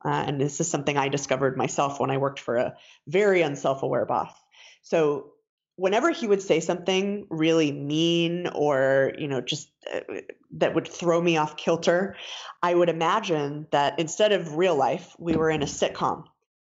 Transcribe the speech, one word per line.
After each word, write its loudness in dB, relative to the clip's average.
Uh, 0
and -4
this -2
is -2
something 0
I 2
discovered -2
myself -2
when 0
I 0
worked -2
for -2
a -2
very 4
unself-aware 0
boss. -2
So 0
whenever 2
he -4
would 4
say 2
something -2
really 2
mean 0
or, 2
you -6
know, -2
just, -8
uh, -4
that 0
would 0
throw 0
me 2
off -2
kilter, 0
I 2
would 6
imagine 0
that 2
instead 2
of -2
real 4
life, 0
we -2
were 2
in 0
a 0
sitcom -4